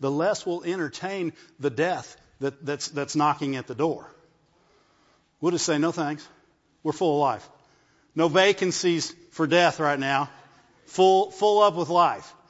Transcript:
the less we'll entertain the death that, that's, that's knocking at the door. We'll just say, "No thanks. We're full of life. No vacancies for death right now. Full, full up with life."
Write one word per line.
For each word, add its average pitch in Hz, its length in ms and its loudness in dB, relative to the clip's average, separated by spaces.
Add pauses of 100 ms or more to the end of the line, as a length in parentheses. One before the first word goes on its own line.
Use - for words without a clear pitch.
the 135 100 -2
less 170 360 -2
we'll 175 180 -6
entertain 175 680 -6 (260)
the 135 120 -2
death 147 460 -4 (240)
that, 135 240 -6
that's, 143 240 -8
that's 143 280 -6
knocking 147 400 0
at 127 100 -10
the 127 80 -12
door. 139 360 -4 (1300)
We'll 175 120 0
just - 140 -2
say, 151 120 2
"No 165 140 0
thanks. 151 340 -6 (560)
We're 156 100 -2
full 156 240 0
of 147 40 0
life. 127 280 -2 (680)
No 160 140 2
vacancies 185 840 2 (160)
for 165 160 -2
death 170 320 4
right 147 200 0
now. 139 320 -2 (560)
Full, 190 440 4
full 208 320 2
up 202 120 4
with 165 160 -4
life." 131 420 2 (180)